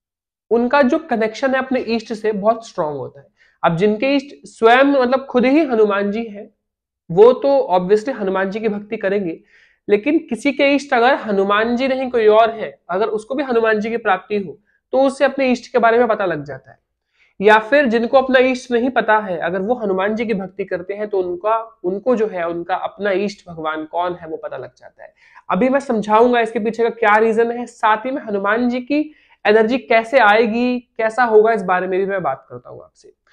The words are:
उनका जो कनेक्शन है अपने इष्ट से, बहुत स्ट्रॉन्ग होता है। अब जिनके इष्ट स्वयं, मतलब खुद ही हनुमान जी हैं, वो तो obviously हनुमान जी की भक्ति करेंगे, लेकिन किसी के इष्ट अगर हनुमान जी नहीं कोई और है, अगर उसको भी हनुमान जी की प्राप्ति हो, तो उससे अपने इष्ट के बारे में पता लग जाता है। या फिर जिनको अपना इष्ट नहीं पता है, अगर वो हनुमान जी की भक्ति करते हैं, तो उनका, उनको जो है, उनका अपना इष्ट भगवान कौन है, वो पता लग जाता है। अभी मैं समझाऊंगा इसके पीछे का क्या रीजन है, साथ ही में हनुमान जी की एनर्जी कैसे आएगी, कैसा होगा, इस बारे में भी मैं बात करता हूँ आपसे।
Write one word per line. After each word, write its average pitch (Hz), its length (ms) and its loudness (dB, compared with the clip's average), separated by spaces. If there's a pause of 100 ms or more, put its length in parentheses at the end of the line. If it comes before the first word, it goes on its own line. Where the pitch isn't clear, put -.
(520)
उनका 240 300 2
जो 285 180 2
कनेक्शन 233 540 -2
है 262 60 0
अपने 254 200 -4
इष्ट 226 340 -4
से, 214 180 -4
बहुत 220 360 -2
स्ट्रॉन्ग 151 300 -6
होता 123 220 -14
है। - 80 -20 (360)
अब 165 140 2
जिनके 214 380 2
इष्ट 277 200 -4 (120)
स्वयं, 233 360 4
मतलब 269 420 2
खुद 247 200 0
ही 285 200 4
हनुमान 202 460 0
जी 226 120 -6
हैं, 202 260 -14 (600)
वो 202 240 8
तो 277 220 0 (160)
obviously 208 480 0
हनुमान 190 300 -2
जी 202 100 -6
की 220 100 -2
भक्ति 208 280 -8
करेंगे, 190 420 -4 (480)
लेकिन 208 320 2 (100)
किसी 247 220 -2
के 277 240 2
इष्ट 277 180 -2
अगर 247 220 4
हनुमान 208 600 0
जी 262 120 -2
नहीं 262 240 -2
कोई 226 160 2
और 220 240 6
है, 196 260 -10 (120)
अगर 190 180 -2
उसको 220 280 -6
भी 294 80 -2
हनुमान 226 360 0
जी 214 100 -4
की 233 80 -4
प्राप्ति 208 400 -2
हो, 180 200 -8 (360)
तो 254 80 2
उससे 269 240 0
अपने 269 260 0
इष्ट 247 200 -4
के 247 80 0
बारे 233 180 4
में 240 100 2
पता 208 180 -2
लग 160 180 -4
जाता 139 280 -16
है। - 100 -20 (580)
या 214 200 6
फिर 285 260 2
जिनको 233 320 0
अपना 262 220 4
इष्ट 254 320 0
नहीं 240 180 0
पता 220 280 0
है, 196 200 -4
अगर 170 240 -4
वो 214 140 -2
हनुमान 202 400 -2
जी 226 100 -4
की 220 80 -4
भक्ति 190 320 -8
करते 180 280 -8
हैं, 208 160 -6
तो 202 100 -2
उनका, 180 380 -2 (260)
उनको 196 320 -2
जो 214 120 0
है, 180 200 -6
उनका 170 280 -6
अपना 190 360 -6
इष्ट 202 380 -4
भगवान 156 360 -8
कौन 175 280 -6
है, 170 140 -14
वो 160 100 -10
पता 143 200 -12
लग 123 200 -14
जाता - 260 -20
है। - 100 -20 (360)
अभी 233 200 2
मैं 269 100 0
समझाऊंगा 233 600 2
इसके 226 200 -2
पीछे 226 240 -2
का 233 60 0
क्या 220 280 2
रीजन 226 340 2
है, 240 140 -8
साथ 214 400 -2
ही 262 60 -4
में 277 100 -6
हनुमान 214 480 -2
जी 254 120 -4
की 285 180 -2 (460)
एनर्जी 220 320 4
कैसे 226 420 0
आएगी, 233 600 2 (180)
कैसा 220 260 0
होगा, 220 300 4
इस 196 100 -2
बारे 180 240 0
में 185 120 0
भी 196 60 0
मैं 190 180 -4
बात 135 260 -4
करता 123 200 -18
हूँ 127 140 -18
आपसे। - 280 -20 (220)